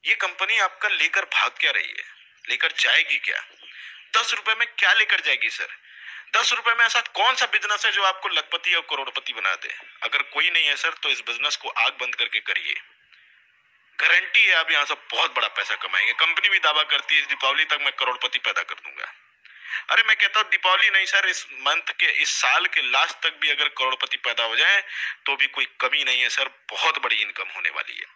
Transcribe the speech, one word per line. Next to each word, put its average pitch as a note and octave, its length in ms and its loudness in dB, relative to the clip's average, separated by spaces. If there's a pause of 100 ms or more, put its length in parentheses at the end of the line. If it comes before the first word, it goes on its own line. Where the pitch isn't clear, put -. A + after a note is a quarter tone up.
ये G3 100 2
company F#3+ 420 -2
आपका G3+ 320 -2
लेकर F#3 360 0
भाग - 340 0
क्या D3+ 120 2
रही E2 180 -2
है, - 140 -12 (460)
लेकर D3+ 220 0
जाएगी C3+ 460 2
क्या? - 260 -4 (720)
दस A#3 160 2
रुपये A3 220 0
में A3+ 120 -2 (120)
क्या F#3+ 140 6
लेकर G#3 280 4
जाएगी A#2+ 280 0
सर? - 180 -6 (680)
दस A3+ 180 4
रुपये A#3 220 2
में A#3 100 6
ऐसा A3+ 160 2
कौन A3+ 340 2
सा B3+ 100 2
बिजनेस G#3 400 0
है G#3+ 60 4
जो G3+ 120 2
आपको F#3+ 260 0
लखपति F3 440 -2
और E3+ 80 2
करोड़पति C#3 520 -6
बना F#2+ 220 -2
दे? - 220 -12 (260)
अगर C3+ 180 0
कोई - 280 0
नहीं E3+ 180 2
है C#3+ 80 2
सर D#3+ 140 -2
तो D3+ 200 -4
इस C3+ 100 -2
बिजनेस C#3+ 360 -4
को - 140 -10
आग B2 240 0
बंद B2 220 -6
करके A2+ 240 -2
करिए, - 340 -4 (1300)
Guarantee F3+ 460 4
है F#3+ 100 4
आप D#3+ 160 2
यहाँ D3 140 2
से D3 80 -4
बहुत C#3+ 420 -4
बड़ा A#2 120 0
पैसा G#2 280 -4
कमाएंगे। - 380 0
Company - 360 2
भी F#3+ 100 2
दावा D3+ 240 2
करती D3 320 0
है D3+ 60 4
"इस C#3+ 60 -6
दीपावली C#3+ 380 0
तक D3 160 -2
मैं C#3 120 -2
करोड़पति B2+ 460 -4
पैदा G2+ 220 -2
कर - 140 -10
दूंगा।" - 380 -14 (760)
अरे A3 140 4
मैं A3 140 4
कहता G3+ 220 2
हूँ G#3+ 100 0
दीपावली F#3+ 400 4
नहीं G3 160 4
सर, F#3+ 240 2
इस - 220 -4
मंथ C#3 300 -2
के, - 240 -2
इस - 360 0
साल C#3+ 240 4
के C3+ 160 -2
last C3+ 420 0
तक D#3+ 100 0
भी D3+ 160 -2
अगर D3 200 0
करोड़पति B2+ 480 -2
पैदा A#2 260 -2
हो A2+ 120 -2
जाए F3+ 260 4 (440)
तो C#3 100 0
भी C#3 120 0
कोई - 180 -2
कमी D3+ 380 -2
नहीं B2+ 180 0
है B2 80 2
सर, C3+ 200 -2 (200)
बहुत - 280 0
बड़ी A2+ 240 0
income G2+ 260 -6
होने - 220 -6
वाली - 280 -8
है। - 80 -12 (100)